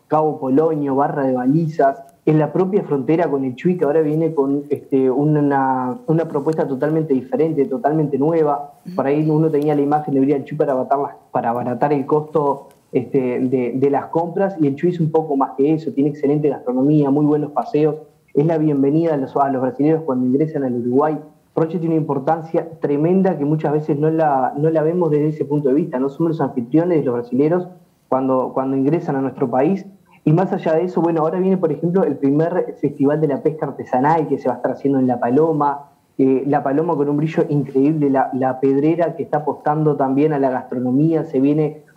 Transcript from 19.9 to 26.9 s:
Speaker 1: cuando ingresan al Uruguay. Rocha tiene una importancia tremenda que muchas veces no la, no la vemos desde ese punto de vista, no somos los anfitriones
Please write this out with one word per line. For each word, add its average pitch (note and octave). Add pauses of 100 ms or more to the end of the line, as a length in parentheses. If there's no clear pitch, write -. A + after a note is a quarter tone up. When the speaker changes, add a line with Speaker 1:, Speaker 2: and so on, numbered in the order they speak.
Speaker 1:
cuando B2+
ingresan C#3+
al B2
Uruguay. C3+ (360)
Rocha D#3+
tiene E3
una D#3
importancia D#3 (100)
tremenda E3
que C#3+
muchas D3+
veces D3+
no D#3
la, D3
no D3+
la D#3+
vemos E3
desde D3+
ese D3+
punto C#3+
de C3
vista, D3+
no C3+
somos D#3+
los D#3+
anfitriones C#3+